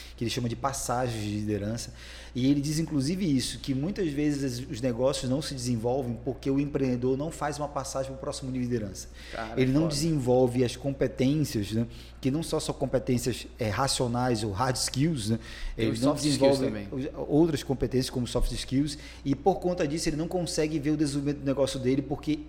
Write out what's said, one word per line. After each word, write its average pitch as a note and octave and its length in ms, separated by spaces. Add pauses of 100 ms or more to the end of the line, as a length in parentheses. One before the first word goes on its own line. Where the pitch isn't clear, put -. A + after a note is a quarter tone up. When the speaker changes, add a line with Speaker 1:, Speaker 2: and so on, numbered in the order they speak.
(160)
Speaker 1:
que - 80
ele A2 80
chama A#2+ 180
de A#2 60
passagens B2 680
de G#2 60
liderança. G#2 640 (400)
E C3 160
ele C#3+ 100
diz, D3+ 200
inclusive, D#3 460
isso, C3 340
que C#3 160
muitas E3+ 360
vezes C#3 480 (100)
os A2 120
negócios B2+ 480
não C#3 120
se D3 120
desenvolvem A#2+ 720
porque C3+ 240
o C3+ 100
empreendedor C3 560
não D3 160
faz D3+ 280
uma D3 80
passagem C3+ 440
pro C3 100
próximo C3+ 300
nível B2+ 160
de B2 60
liderança. G2 340 (240)
Speaker 2:
Cara, A2+ 280
Speaker 1:
Ele C3 120
não D3 100
Speaker 2:
foda. D#3+ 120
Speaker 1:
desenvolve B2+ 680
as A#2+ 120
competências, C3+ 960
né? A2+ 160 (320)
Que C3 120
não D#3 120
só D#3 160
são C#3 160
competências, B2+ 720 (120)
é, A2 100
racionais B2 760
ou G#2+ 80
hard B2 240
skills, C3 540
né? A2+ 100 (360)
Speaker 2:
Tem A2+ 100
Speaker 1:
Ele A2+ 80
Speaker 2:
os A2+ 80
Speaker 1:
não C#3 80
Speaker 2:
soft C#3+ 160
skills C#3 340
Speaker 1:
desenvolve C3+ 60
Speaker 2:
também. G#2 260
Speaker 1:
os, - 360
outras D#3 360
competências B2+ 460
como B2 180
soft - 240
skills C3+ 460 (260)
e, C#3 120
por F#3 240
conta F3 280
disso, E3 220
ele D3 80
não E3 100
consegue D#3+ 520
ver C#3+ 120
o D3+ 60
desenvolvimento C#3+ 420
do C3+ 60
negócio C3+ 340
dele C3 220
porque D3 480